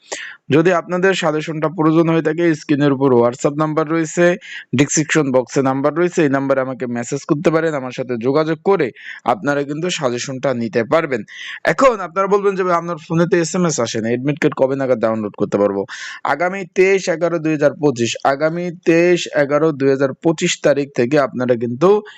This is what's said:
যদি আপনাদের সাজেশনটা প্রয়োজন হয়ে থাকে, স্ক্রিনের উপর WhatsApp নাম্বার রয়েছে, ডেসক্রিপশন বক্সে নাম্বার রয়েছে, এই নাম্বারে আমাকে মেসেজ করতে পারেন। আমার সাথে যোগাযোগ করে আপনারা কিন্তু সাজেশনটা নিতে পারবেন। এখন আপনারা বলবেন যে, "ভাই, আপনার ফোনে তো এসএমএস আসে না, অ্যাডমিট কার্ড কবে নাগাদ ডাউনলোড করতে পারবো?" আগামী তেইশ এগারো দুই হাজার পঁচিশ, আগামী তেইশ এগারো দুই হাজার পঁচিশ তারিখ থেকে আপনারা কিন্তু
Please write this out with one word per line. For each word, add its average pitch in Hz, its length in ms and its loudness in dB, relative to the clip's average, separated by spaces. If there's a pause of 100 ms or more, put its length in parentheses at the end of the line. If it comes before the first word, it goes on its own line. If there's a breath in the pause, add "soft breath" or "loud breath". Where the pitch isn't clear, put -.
(520 loud breath)
যদি 165 220 4
আপনাদের 180 400 0
সাজেশনটা 156 560 -2
প্রয়োজন 160 400 2
হয়ে 165 120 2
থাকে, 160 340 0
স্ক্রিনের 143 380 0
উপর 135 200 2
WhatsApp 123 420 2
নাম্বার 156 320 -2
রয়েছে, 165 480 0 (400 loud breath)
ডেসক্রিপশন 143 560 0
বক্সে 127 300 0
নাম্বার 135 340 0
রয়েছে, 175 280 0
এই 143 60 2
নাম্বারে 135 320 0
আমাকে 131 260 -6
মেসেজ 120 360 -6
করতে 165 280 0
পারেন। 160 220 0
আমার 131 180 -8
সাথে 127 260 -6
যোগাযোগ 151 460 0
করে 170 280 2 (320 loud breath)
আপনারা 143 400 0
কিন্তু 151 260 -6
সাজেশনটা 131 640 -4
নিতে 117 300 -2
পারবেন। 143 380 0 (420 loud breath)
এখন 226 360 2
আপনারা 185 280 -2
বলবেন 196 280 2
যে, 185 80 -2
"ভাই, 180 120 0
আপনার 170 220 -4
ফোনে 170 340 2
তো 180 60 4
এসএমএস 170 420 0
আসে 113 220 -2
না, 110 60 -2
অ্যাডমিট 127 320 -2
কার্ড 143 180 0
কবে 135 180 2
নাগাদ 127 240 0
ডাউনলোড 110 380 -2
করতে 101 200 0
পারবো?" 98 240 0 (420 loud breath)
আগামী 180 420 -2 (100)
তেইশ 190 340 4
এগারো 170 300 -2
দুই 156 140 -2
হাজার 147 180 2 (160)
পঁচিশ, 117 360 0
আগামী 160 480 -2 (140)
তেইশ 170 500 4
এগারো 147 360 2
দুই 135 180 0
হাজার 135 240 0
পঁচিশ 170 480 -2
তারিখ 143 340 2
থেকে 131 240 2
আপনারা 123 360 0
কিন্তু 131 460 2 (160 loud breath)